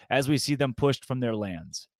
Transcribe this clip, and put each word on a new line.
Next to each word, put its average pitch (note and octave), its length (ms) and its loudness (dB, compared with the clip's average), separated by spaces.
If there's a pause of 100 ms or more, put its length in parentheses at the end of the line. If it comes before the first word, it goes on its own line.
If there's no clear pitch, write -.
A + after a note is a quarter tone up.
(120)
as C3+ 180 4
we D3+ 80 4
see D3 180 0
them C3 180 0
pushed C#3 320 2
from B2+ 160 -4
their A2+ 140 0
lands." F#2+ 520 -8 (120)